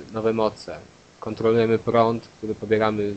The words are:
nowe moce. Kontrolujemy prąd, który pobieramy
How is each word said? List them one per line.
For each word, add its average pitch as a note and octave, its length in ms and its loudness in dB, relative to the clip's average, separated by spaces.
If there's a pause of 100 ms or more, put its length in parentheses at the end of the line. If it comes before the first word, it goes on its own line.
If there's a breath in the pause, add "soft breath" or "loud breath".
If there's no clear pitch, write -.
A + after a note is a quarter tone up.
(120)
nowe A2 200 0
moce. G#2+ 460 -4 (420)
Kontrolujemy A2+ 580 2
prąd, A2+ 500 2 (100)
który G#2+ 160 -6
pobieramy G#2+ 640 0